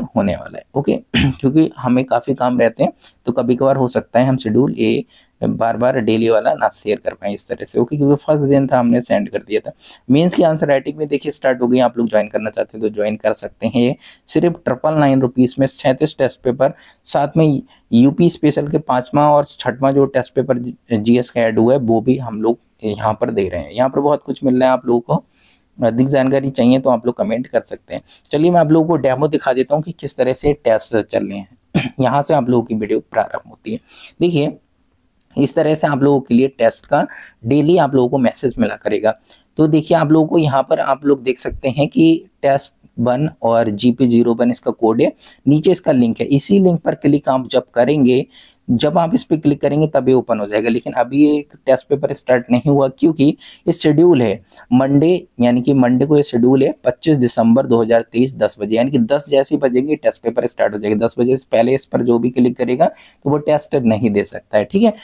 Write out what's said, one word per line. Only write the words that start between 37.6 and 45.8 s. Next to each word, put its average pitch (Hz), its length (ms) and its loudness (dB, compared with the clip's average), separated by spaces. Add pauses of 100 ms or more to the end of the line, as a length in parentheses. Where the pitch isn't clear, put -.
आप 139 180 2
लोगों 123 140 2
को 139 80 0
मैसेज 123 420 -2
मिला 107 160 -2
करेगा। 107 440 -2 (380)
तो 156 100 4
देखिए, 156 300 2
आप 156 140 0
लोगों 156 160 4
को 170 100 0
यहाँ 135 320 0
पर 156 100 0
आप 139 260 -2
लोग 135 180 2
देख 127 160 -2
सकते 127 300 -6
हैं 143 180 -2
कि 160 380 2 (160)
test 139 320 -2 (260)
one 123 300 -2 (120)
और 113 280 0
जीपी 120 380 0
ज़ीरो 117 260 2
वन 120 180 0
इसका 120 200 -4
code 113 300 0
है, 165 120 2 (340)
नीचे 156 240 2
इसका 165 200 0